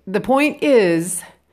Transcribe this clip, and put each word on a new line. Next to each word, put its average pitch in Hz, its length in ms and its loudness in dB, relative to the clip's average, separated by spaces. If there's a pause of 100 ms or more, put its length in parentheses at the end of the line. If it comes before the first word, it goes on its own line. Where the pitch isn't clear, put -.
The 190 140 -4
point 277 420 0
is, 190 600 0 (300)